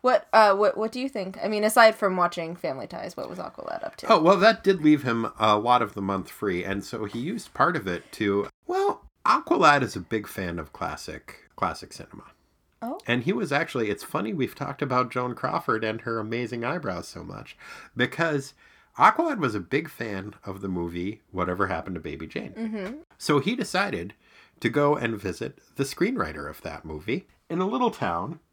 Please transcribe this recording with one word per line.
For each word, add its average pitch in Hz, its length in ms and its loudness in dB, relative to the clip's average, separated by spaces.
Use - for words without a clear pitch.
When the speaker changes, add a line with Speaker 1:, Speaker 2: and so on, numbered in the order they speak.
Speaker 1:
What, 254 320 4
uh, 208 240 8
what, 202 200 4
what 220 140 -2
do 247 100 -8
you 269 80 -4
think? 190 340 -6
I - 40 -2
mean, 208 160 0
aside 220 320 8
from 190 220 0
watching 170 400 -2
Family 135 300 -6
Ties, - 300 -12
what - 140 -10
was 92 80 -12
Aqualad - 460 -10
up - 120 -10
to? - 160 2
Speaker 2:
Oh, 165 80 8
well, 180 180 8
that 214 260 6
did 190 180 4
leave 151 220 6
him 117 340 0
a 107 180 6
lot 120 260 4
of 101 120 -4
the 101 80 -6
month 95 280 -2
free, 92 340 -2
and 98 200 -4
so 110 200 -6
he 117 160 -8
used 190 340 -8
part 165 220 2
of 107 100 -4
it - 260 -4
to, 101 360 0
well, 381 360 0
Aqualad 180 580 4
is 123 120 -4
a 95 60 -8
big 104 260 -4
fan 87 320 -6
of 80 140 -12
classic, - 840 -10
classic - 380 -6
cinema. - 320 -18
Speaker 1:
Oh. 233 280 -8
Speaker 2:
And 120 160 0
he 165 80 0
was 214 180 -2
actually, 139 400 -2
it's 101 140 -6
funny 214 280 -4
we've 139 220 -2
talked - 280 -6
about 127 280 0
Joan 123 240 -4
Crawford 117 480 -2
and 110 200 -4
her 113 180 -4
amazing 117 440 -4
eyebrows 120 440 -6
so 85 160 -14
much, 98 320 -14
because 139 580 0
Aqualad 294 420 4
was 123 180 0
a 95 40 -2
big 147 300 -2
fan 104 440 -8
of 98 160 -10
the 98 80 -6
movie 87 540 -6
Whatever 90 340 -2
Happened 90 300 -6
to 82 40 -8
Baby 78 280 -10
Jane. - 240 -10
Speaker 1:
Mm-hmm. 214 400 -8
Speaker 2:
So 147 220 2
he 233 160 -2
decided 180 580 -4
to 131 80 0
go 143 260 4
and 113 260 -2
visit - 380 -8
the - 80 -2
screenwriter 135 640 -2
of - 140 -14
that 78 220 -10
movie 80 420 -6
in 165 100 -2
a 185 60 2
little 240 240 0
town 92 480 -4